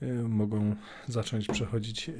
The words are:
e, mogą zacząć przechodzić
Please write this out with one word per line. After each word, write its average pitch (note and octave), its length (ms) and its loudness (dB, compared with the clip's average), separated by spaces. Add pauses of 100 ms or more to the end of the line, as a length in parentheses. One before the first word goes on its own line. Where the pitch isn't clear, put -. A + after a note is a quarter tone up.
e, B2+ 100 -2
mogą G#2+ 640 2 (320)
zacząć A2+ 400 0
przechodzić A2+ 720 -2